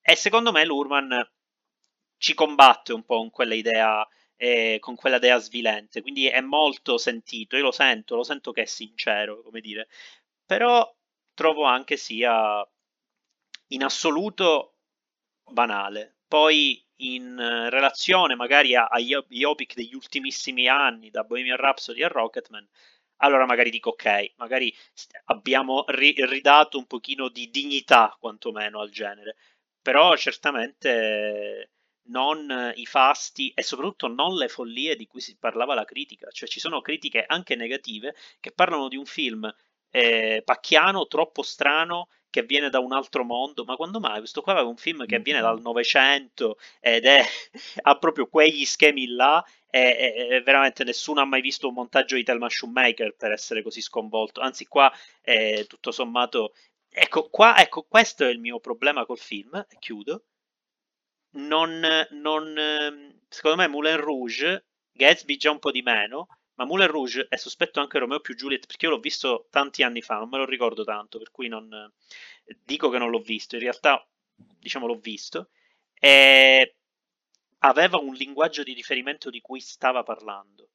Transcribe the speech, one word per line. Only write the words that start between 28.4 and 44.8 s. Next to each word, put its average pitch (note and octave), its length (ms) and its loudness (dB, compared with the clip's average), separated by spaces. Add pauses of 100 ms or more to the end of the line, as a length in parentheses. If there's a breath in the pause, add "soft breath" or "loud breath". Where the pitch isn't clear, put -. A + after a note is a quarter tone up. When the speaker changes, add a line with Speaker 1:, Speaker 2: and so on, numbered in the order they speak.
Speaker 1:
al G#2 100 -10
genere". G#2 460 -12 (460)
Però D3+ 340 6
certamente G#2+ 1500 -4 (360)
non, C#3+ 440 -4
eh, B2 260 -6
i A#2+ 100 -16
fasti C3+ 680 0
e C3+ 80 -4
soprattutto C3+ 460 -6
non D3 280 -2
le C3 120 -2
follie B2+ 480 -8
di A2+ 100 -18
cui - 140 -18
si - 180 -16
parlava A#2+ 360 -4
la G#2+ 100 -4
critica. - 460 -16
Cioè, - 180 -16
ci - 120 -12
sono D#3+ 200 -6
critiche D3 460 -4
anche E3 300 -4
negative A#2 580 -10 (260 loud breath)
che - 120 -16
parlano E3 360 -2
di C3 80 -10
un C#3 100 -10
film, A2+ 460 -8 (380)
eh, A2+ 540 0
pacchiano, D#3+ 640 2
troppo D#3 360 -4
strano, E3 640 -2 (220)
che B2 120 -4
viene C#3 280 0
da C3 100 0
un B2+ 120 -6
altro C3+ 320 -4
mondo. B2 400 -6
Ma B2 120 -8
quando F3+ 240 -8
mai? A2 180 -6
Questo A2 240 -10
qua G3 100 -2
aveva C#3+ 160 0
un A#2+ 80 -10
film D#3+ 300 -8